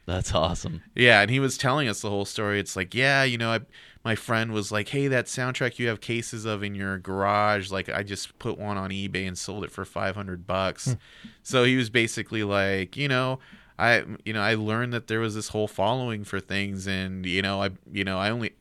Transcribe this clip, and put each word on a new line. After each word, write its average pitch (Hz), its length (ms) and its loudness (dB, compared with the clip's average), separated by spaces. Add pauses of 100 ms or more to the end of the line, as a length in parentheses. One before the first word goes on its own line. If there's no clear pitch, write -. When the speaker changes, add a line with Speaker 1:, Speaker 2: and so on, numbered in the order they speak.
Speaker 1:
That's 90 300 -2
awesome. 82 480 0 (100)
Speaker 2:
Yeah, 117 280 8
and 104 100 4
he 131 80 2
was 135 180 0
telling 139 300 0
us 101 140 -2
the 104 100 -4
whole 101 140 0
story. 104 340 -2
It's 98 160 -4
like, 95 180 -4
"Yeah, 135 300 4
you 123 160 0
know, 113 140 0
I, 113 80 0 (420)
my 110 100 0
friend 113 380 0
was 104 200 -2
like, 107 180 -2
'Hey, 139 180 0
that 127 180 2
soundtrack 127 540 -2
you 120 80 0
have 110 120 0
cases 113 460 -4
of 104 160 -2
in 101 140 -4
your 98 240 -4
garage, 98 720 2
like, 95 180 -4
I 98 140 -2
just - 340 -8
put - 220 -6
one 104 180 -4
on 95 140 -4
eBay 98 360 -4
and 92 80 -6
sold 98 280 -8
it - 80 -8
for 98 120 -8
five 98 320 -2
hundred 92 300 -8
bucks.'" 95 400 0
Speaker 3:
Hmm. 131 80 2 (480)
Speaker 2:
So 127 220 4
he 127 120 6
was 120 140 2
basically 113 540 0
like, 98 520 0
you 143 120 -2
know, 131 320 0 (400)
I, 113 240 4 (200)
you 110 80 -6
know, 110 100 0
I 110 140 4
learned 110 380 0
that 113 140 -4
there 113 120 0
was 110 160 -2
this 107 140 -6
whole 107 180 0
following 113 560 0
for 98 160 -4
things, 98 480 -4
and, 92 380 -4
you 92 160 0
know, 98 220 0
I, 98 80 0 (200)
you 98 140 -2
know, 95 140 -2
I 101 100 2
only, 113 320 -2